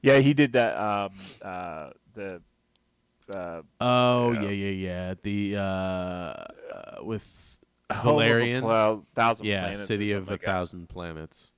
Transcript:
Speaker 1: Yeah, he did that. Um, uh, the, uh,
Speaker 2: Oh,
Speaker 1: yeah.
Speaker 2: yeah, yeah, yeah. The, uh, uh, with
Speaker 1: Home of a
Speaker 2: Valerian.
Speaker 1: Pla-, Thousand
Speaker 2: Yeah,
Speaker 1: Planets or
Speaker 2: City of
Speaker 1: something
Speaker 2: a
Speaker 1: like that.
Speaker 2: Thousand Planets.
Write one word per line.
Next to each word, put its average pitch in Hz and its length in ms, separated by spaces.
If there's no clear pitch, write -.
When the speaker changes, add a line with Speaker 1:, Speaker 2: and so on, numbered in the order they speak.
Speaker 1:
Yeah, 135 160
he 139 160
did 139 180
that. 117 240
Um, 101 340
uh, 85 480
the, 95 280
uh, 87 300
Speaker 2:
Oh, 123 520
Speaker 1:
yeah. 110 100
Speaker 2:
yeah, 101 80
yeah, 98 200
yeah. 92 520
The, 101 340
uh, 101 60
uh, 92 800
with - 540
Speaker 1:
Home 107 80
of 117 60
a 151 60
Speaker 2:
Valerian. 120 520
Speaker 1:
Pla-, 110 340
Thousand 117 320
Speaker 2:
Yeah, 98 160
Speaker 1:
Planets 98 180
or 101 40
Speaker 2:
City 104 280
of 101 100
Speaker 1:
something 92 80
Speaker 2:
a - 40
Speaker 1:
like 90 60
that. - 60
Speaker 2:
Thousand 90 420
Planets. 82 680